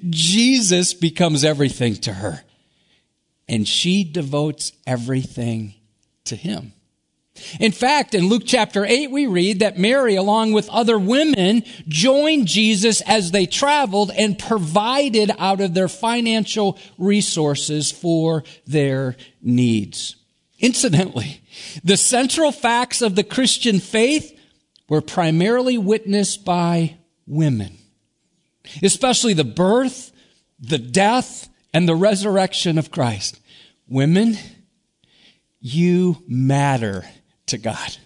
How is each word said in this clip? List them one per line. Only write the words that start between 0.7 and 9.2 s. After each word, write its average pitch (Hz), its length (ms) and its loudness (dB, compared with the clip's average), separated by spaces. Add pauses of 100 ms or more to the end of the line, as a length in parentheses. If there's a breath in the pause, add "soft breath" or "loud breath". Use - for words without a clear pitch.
becomes 160 500 0
everything 139 520 0
to 104 180 -8
her. 92 320 -8 (1040)
And 110 180 -2
she 185 380 0
devotes 147 680 -4 (160)
everything 120 840 -4 (500)
to 113 140 -10
him. 156 340 -10 (880 loud breath)
In 220 140 2
fact, 269 420 0
in 185 140 2
Luke 233 160 2
chapter 208 400 0
eight, 247 260 0
we 277 160 0